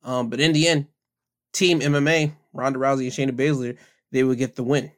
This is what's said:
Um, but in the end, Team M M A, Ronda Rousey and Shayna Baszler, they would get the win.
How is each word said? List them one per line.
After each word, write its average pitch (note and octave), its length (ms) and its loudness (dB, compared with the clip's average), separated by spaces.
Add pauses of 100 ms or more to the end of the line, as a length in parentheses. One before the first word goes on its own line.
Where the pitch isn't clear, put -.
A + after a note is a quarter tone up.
Um, B2+ 260 -4
but B2 120 -6
in D#3+ 120 4
the D#3 160 4
end, D3 180 2 (640)
Team F3 280 2
M D3 140 0
M C#3+ 140 2
A, D#3 240 2 (200)
Ronda C3 280 -4
Rousey C3+ 240 0
and B2+ 80 -6
Shayna C3+ 240 -4
Baszler, B2+ 400 -2 (340)
they C3 140 2
would C3 140 0
get C3 180 -4
the A#2+ 80 -6
win. D3+ 340 -2